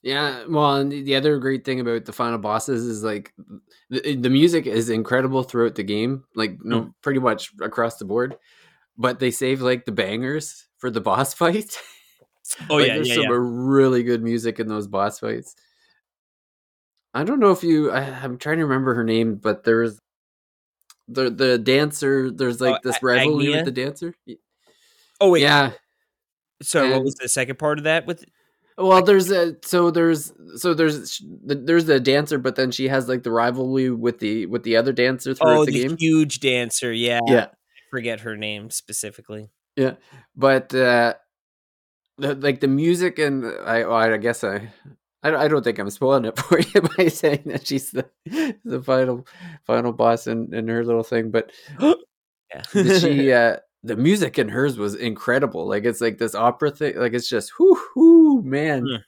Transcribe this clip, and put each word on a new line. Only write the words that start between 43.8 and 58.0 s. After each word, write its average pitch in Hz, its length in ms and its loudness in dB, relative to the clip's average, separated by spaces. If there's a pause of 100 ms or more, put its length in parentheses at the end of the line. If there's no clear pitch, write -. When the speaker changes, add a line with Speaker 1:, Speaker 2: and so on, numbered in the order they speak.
Speaker 1:
well, 95 120 -2
I 113 220 2
guess 117 260 -2
I, 104 280 -6 (500)
I, 156 120 0
I 147 140 0
don't 147 160 0
think 113 140 -2
I'm 101 120 -6
spoiling 131 360 0
it - 120 -6
<laughs> - 0 -
for - 220 2
you - 220 2 (140)
by 175 120 2
saying 151 380 0
that 131 200 -8
she's 135 240 -6
the, - 180 -6 (560)
the 131 180 -8
final, 127 440 0 (380)
final 117 280 -2
boss 117 340 0
in, 113 280 -6
in 113 140 -6
her 117 160 -2
little 117 200 0
thing, 113 260 -4
but 113 220 -2 (260)
Speaker 2:
<gasps> - 20 -8 (760)
Yeah. - 180 -14
Speaker 1:
the, 190 180 2
she, 143 420 4
Speaker 2:
<laughs> - 0 -
Speaker 1:
uh, 117 240 4 (260)
the 110 140 -6
music 156 420 2
in 113 100 0
hers 131 300 -2
was 104 160 -4
incredible. 117 720 -2
Like, 104 180 -2
it's 117 160 -2
like 113 180 -2
this 113 160 -4
opera 120 360 0
thing. 143 260 -6
Like, 117 180 -2
it's 120 140 -6
just, - 300 -6
whoo, 370 180 6 (200)
whoo, 320 460 8